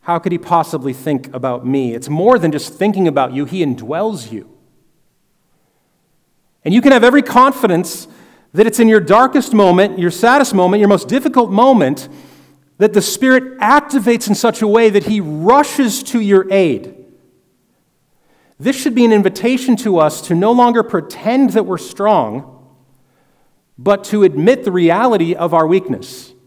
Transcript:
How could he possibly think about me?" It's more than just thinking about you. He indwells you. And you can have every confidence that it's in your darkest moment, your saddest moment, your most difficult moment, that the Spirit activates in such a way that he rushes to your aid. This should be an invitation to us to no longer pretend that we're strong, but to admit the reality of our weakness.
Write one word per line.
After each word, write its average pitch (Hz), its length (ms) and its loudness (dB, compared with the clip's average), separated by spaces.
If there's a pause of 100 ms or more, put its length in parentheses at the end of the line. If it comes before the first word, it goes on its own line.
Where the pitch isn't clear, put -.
How 175 180 -4
could 170 140 -6
he 170 60 -4
possibly 156 540 -4
think 131 400 -6
about 127 320 -8
me?" 127 300 -4
It's 127 140 -12
more 180 280 0
than 170 140 0
just 147 240 -8
thinking 196 320 -2
about 135 260 -2
you. 139 120 -6
He 180 200 -6
indwells 139 680 -8
you. 107 160 -14 (2250)
And 160 100 0
you 240 60 4
can 269 100 6
have 240 140 4
every 254 180 4
confidence 240 880 0 (440)
that 202 140 2
it's - 140 -2
in 226 80 6
your 220 100 6
darkest 240 560 2
moment, 190 460 2
your 175 100 0
saddest 247 420 0
moment, 190 280 2
your 202 80 2
most - 180 2
difficult 247 460 -2
moment, 202 560 2 (680)
that 208 140 2
the 202 100 2
Spirit 262 580 0
activates 240 680 0
in 208 80 0
such 220 280 -2
a 220 40 0
way 220 240 4
that 196 140 0
he 208 160 -2
rushes 202 840 0
to - 160 -6
your 196 320 2
aid. 185 420 0 (1700)
This 226 160 -2
should 254 220 -4
be 240 80 4
an 226 80 4
invitation 226 640 0
to 196 220 -2
us 151 240 0
to - 120 -4
no 190 160 2
longer 240 320 2
pretend 226 680 -2
that 190 160 -2
we're 180 120 -6
strong, 143 760 -4 (1200)
but 196 260 -2
to 208 200 0
admit 180 400 2
the 202 80 -4
reality 180 640 0
of 165 200 -4
our 160 120 2
weakness. - 680 -4 (120)